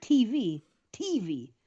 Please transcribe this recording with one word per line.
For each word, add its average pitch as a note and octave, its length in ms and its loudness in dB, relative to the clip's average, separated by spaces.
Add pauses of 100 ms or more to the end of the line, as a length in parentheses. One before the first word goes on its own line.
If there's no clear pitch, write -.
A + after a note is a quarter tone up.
T C#4 240 4
V, G#3+ 400 -2 (280)
T F4 280 -4
V. D3 340 -8 (120)